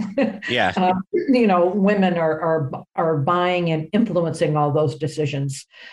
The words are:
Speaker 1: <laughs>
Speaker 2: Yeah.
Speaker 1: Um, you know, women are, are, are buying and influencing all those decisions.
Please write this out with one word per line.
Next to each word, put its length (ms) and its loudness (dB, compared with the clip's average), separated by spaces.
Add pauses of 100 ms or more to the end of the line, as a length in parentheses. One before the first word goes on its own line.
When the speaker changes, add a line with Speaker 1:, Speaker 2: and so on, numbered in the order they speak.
(160)
Speaker 1:
<laughs> 320 -2
Speaker 2:
Yeah. 280 2
Speaker 1:
Um, 260 0 (100)
you 360 2
know, 180 4
women 500 2
are, 240 0
are, 300 -2 (260)
are 220 0
buying 520 0
and 220 -2
influencing 640 0
all 160 2
those 240 0
decisions. 720 -4 (260)